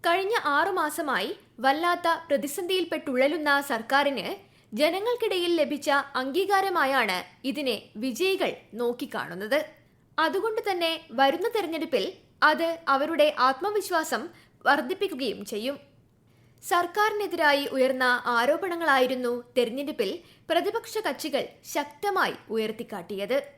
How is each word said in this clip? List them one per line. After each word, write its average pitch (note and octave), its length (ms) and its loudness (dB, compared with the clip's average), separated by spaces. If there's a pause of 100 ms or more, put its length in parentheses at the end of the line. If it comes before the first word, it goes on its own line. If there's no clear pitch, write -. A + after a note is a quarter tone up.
കഴിഞ്ഞ F#4+ 320 2 (100)
ആറു D4+ 260 2
മാസമായി D4+ 600 -2 (280)
വല്ലാത്ത E4+ 480 2 (200)
പ്രതിസന്ധിയിൽപ്പെട്ടുഴലുന്ന D4+ 1200 0 (120)
സർക്കാരിന് C#4 680 0 (460)
ജനങ്ങൾക്കിടയിൽ F#4+ 840 0
ലഭിച്ച D4 340 0 (260)
അംഗീകാരമായാണ് C#4 1000 2 (260)
ഇതിനെ C4 340 -2 (180)
വിജയികൾ B3+ 560 0 (220)
നോക്കിക്കാണുന്നത്. A3 840 -2 (580)
അതുകൊണ്ട് F#4+ 520 0
തന്നെ E4+ 220 0 (200)
വരുന്ന C#4 380 2
തെരഞ്ഞെടുപ്പിൽ D#4+ 560 -2 (380)
അത് D#4 240 4 (200)
അവരുടെ D4+ 420 4 (100)
ആത്മവിശ്വാസം D#4+ 840 0 (420)
വർദ്ധിപ്പിക്കുകയും C#4 800 0
ചെയ്യും. A#3 300 -6 (880)
സർക്കാരിനെതിരായി F4 1000 2
ഉയർന്ന C4 400 2 (200)
ആരോപണങ്ങളായിരുന്നു C4 1080 2 (160)
തെരഞ്ഞെടുപ്പിൽ B3 580 -2 (400)
പ്രതിപക്ഷ G#4 480 -2
കക്ഷികൾ C#4+ 460 -4 (300)
ശക്തമായി E4 640 -2 (140)
ഉയർത്തിക്കാട്ടിയത്. G#3+ 880 -4 (200)